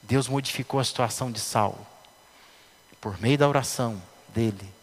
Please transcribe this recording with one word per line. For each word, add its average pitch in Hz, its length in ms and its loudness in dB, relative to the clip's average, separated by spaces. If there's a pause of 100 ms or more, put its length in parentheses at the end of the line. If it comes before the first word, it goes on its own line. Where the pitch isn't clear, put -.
Deus 123 260 2
modificou 135 500 -2
a 127 60 2
situação 123 480 -2
de 107 80 -6
Saulo, - 440 0 (1160)
por 92 200 -6
meio 131 180 4
da 143 100 6
oração 123 520 0 (280)
dele 101 440 -2 (100)